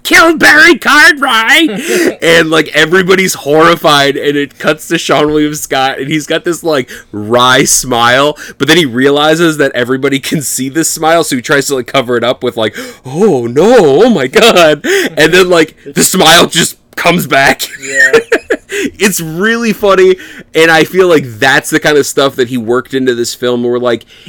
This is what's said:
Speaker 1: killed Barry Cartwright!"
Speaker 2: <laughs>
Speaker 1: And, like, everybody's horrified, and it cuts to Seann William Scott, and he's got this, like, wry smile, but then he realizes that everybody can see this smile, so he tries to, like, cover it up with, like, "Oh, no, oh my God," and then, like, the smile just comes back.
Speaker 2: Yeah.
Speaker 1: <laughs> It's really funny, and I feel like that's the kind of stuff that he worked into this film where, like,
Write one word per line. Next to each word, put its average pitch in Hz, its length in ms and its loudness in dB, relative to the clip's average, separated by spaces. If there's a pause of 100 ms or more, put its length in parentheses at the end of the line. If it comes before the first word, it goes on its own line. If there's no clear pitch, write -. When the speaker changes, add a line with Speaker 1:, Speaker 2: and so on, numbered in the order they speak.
Speaker 1:
killed 330 360 2
Barry 302 400 4
Cartwright!" 277 880 2
Speaker 2:
<laughs> 330 540 -4
Speaker 1:
And, 165 260 0
like, 160 200 0
everybody's 180 680 0
horrified, 151 840 2
and 143 180 -2
it 143 220 -6
cuts - 300 -4
to 170 80 -4
Seann 151 320 0
William 151 260 0
Scott, 135 460 -4
and 135 100 -8
he's 151 160 -4
got 160 180 -6
this, 170 200 -6
like, 151 260 -2 (220)
wry 120 540 0
smile, 127 680 0 (220)
but 135 100 -14
then 160 100 4
he 170 80 2
realizes 147 720 0
that 139 160 0
everybody 131 460 -2
can 160 220 -6
see 131 280 -6
this 160 200 -2
smile, 160 340 0
so 147 120 -4
he 123 80 -2
tries 139 240 0
to, 139 80 -2
like, 123 120 -4
cover 123 300 -2
it 113 60 -2
up 127 180 -2
with, 123 160 -4
like, 110 180 -2 (300)
"Oh, 143 400 0
no, 160 300 2 (300)
oh 254 40 4
my 156 180 0
God," 180 580 2
and 165 480 0
then, 185 160 4
like, 165 340 2
the 143 180 -4
smile 165 460 2
just - 320 -4 (160)
comes 175 320 -2
back. 143 340 0 (200)
Speaker 2:
Yeah. 554 320 0
Speaker 1:
<laughs> 453 60 6 (500)
It's 247 520 -4
really 208 520 -2
funny, 190 420 4 (380)
and 165 180 2
I 160 140 4
feel 180 220 0
like 151 180 2
that's 131 440 -2
the 156 100 0
kind 151 180 0
of 135 80 2
stuff 139 320 -2
that 127 120 0
he 131 80 -6
worked 120 360 -4
into 131 220 0
this 117 200 -6
film 123 280 -2
where, 120 160 -2
like, 120 260 -4 (240)